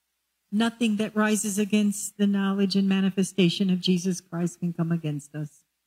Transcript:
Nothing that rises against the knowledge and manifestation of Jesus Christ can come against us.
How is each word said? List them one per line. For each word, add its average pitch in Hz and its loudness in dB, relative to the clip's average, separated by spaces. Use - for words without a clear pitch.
Nothing 226 0
that 214 -4
rises 214 0
against 208 0
the 202 2
knowledge 196 0
and 196 2
manifestation 190 2
of 185 0
Jesus 175 0
Christ 170 -6
can 175 -2
come 165 -4
against 151 -4
us. 147 -10